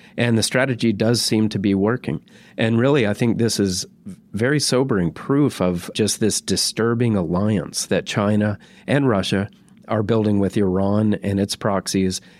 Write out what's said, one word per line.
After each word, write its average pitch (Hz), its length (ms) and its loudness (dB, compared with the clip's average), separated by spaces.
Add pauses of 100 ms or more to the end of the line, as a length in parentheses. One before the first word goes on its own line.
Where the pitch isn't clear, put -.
(180)
and 117 200 2
the 107 60 2
strategy 123 480 0
does 113 300 0
seem 110 260 2
to 107 120 -4
be 98 140 2
working. 98 460 0 (380)
And 113 200 2
really, 127 300 2
I 104 60 0
think 113 240 0
this 113 200 0
is 95 280 0 (480)
very 127 260 0
sobering 123 540 0
proof 139 480 0
of 90 320 -2
just - 260 -2
this 104 220 0
disturbing 113 760 0
alliance 92 680 -2
that 90 200 0
China 104 540 0 (260)
and 139 220 0
Russia 101 400 0 (400)
are 110 160 0
building 104 360 2
with 98 180 0
Iran 101 560 2 (100)
and 101 160 0
its 101 160 -2
proxies, 95 640 -2 (200)